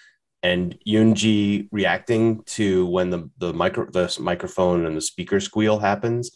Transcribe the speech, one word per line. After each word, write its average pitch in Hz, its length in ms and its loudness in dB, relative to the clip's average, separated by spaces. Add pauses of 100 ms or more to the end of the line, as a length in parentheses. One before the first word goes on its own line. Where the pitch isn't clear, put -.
(420)
and 90 440 -2
Yoonji 104 840 2
reacting 110 720 0
to 92 420 0
when 90 240 0
the, 85 180 -6 (100)
the 87 140 -4
micro-, 87 380 -2
the 90 140 0
s-, - 160 -6
microphone 87 680 0
and 80 100 -4
the 78 40 -4
speaker 95 400 -2
squeal 107 400 0
happens. 117 560 -2